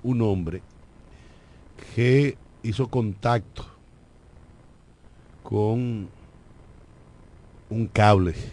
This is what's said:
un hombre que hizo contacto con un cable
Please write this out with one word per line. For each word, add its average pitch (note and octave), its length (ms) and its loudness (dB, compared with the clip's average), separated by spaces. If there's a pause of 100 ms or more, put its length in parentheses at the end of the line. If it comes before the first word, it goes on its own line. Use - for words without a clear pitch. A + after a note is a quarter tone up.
un A#2+ 200 0
hombre F#2 400 -2 (1300)
que B2+ 440 2 (240)
hizo A#2 260 -4
contacto A#2 800 -4 (1800)
con A2 680 -2 (1600)
un A2+ 200 -4
cable G2 460 4 (180)